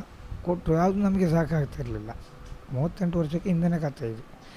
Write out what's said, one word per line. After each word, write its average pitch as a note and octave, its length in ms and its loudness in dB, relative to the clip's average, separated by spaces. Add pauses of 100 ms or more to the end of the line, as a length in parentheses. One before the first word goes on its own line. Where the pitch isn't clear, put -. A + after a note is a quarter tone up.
(440)
ಕೊಟ್ಟು F3 300 0
ಯಾವುದು F#3+ 260 4
ನಮಗೆ F#3+ 300 4
ಸಾಕಾಗ್ತಿರ್ಲಿಲ್ಲ. C#3 800 0 (640)
ಮೂವತ್ತೆಂಟು E3+ 460 0
ವರ್ಷಕ್ಕೆ E3 300 -2
ಹಿಂದಿನ E3+ 280 2
ಕಥೆ C#3 340 -4
ಇದು. A2 140 -10 (300)